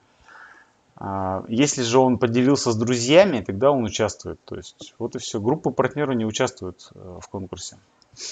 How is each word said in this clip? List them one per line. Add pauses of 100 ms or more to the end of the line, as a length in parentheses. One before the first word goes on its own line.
(960)
А,
если
же
он
поделился
с
друзьями,
тогда
он
участвует.
То
есть
вот
и
всё.
Группы
партнёры
не
участвуют,
э,
в
конкурсе. (540)